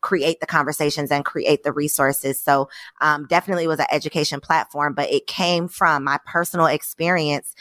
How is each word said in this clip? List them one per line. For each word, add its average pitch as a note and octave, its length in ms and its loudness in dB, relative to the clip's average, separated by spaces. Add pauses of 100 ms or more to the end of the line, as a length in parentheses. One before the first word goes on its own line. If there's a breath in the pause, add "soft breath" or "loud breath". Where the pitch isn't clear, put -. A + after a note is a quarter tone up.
create D#3+ 380 0
the B2+ 60 -6
conversations D3 640 0
and C#3+ 140 0
create - 380 0
the D3 100 -2
resources. C#3 640 0
So, C#3 300 2 (320 loud breath)
um, D3 260 0
definitely E3+ 400 2
was D#3 140 0
an C3+ 100 0
education D3+ 480 -2
platform, D3 540 0
but C#3+ 180 -2
it C#3 160 0
came F3 400 -2
from D#3 380 2
my C#3 220 0
personal E3+ 400 0
experience, D#3 960 -2